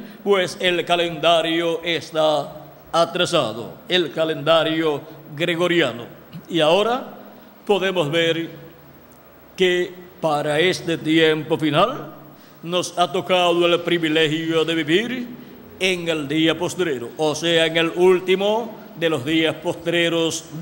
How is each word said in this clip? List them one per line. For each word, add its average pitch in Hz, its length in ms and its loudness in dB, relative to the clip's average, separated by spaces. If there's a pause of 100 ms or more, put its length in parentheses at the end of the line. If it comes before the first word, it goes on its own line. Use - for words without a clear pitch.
(220)
pues 190 380 0
el 175 240 0
calendario 165 1000 2
está 156 680 -2 (400)
atrasado, 165 800 0 (160)
el 170 240 0
calendario 160 880 0 (340)
gregoriano. 165 720 0 (440)
Y 165 120 -2
ahora 214 540 2 (500)
podemos 185 460 0
ver 165 400 0 (1080)
que 180 360 2 (280)
para 147 400 0
este 170 380 0
tiempo 156 580 2
final 160 560 0 (500)
nos 175 360 -4
ha 175 120 2
tocado 175 540 2
el 170 160 4
privilegio 160 840 0
de 165 100 -2
vivir 214 520 0 (520)
en 180 300 -2
el 156 200 -2
día 160 300 2
postrero, 160 580 -4
o 151 180 0
sea, 165 300 2
en 160 140 0
el 165 180 2
último 190 800 2 (220)
de 165 100 0
los 143 160 -2
días 160 300 0
postreros 165 880 -2 (180)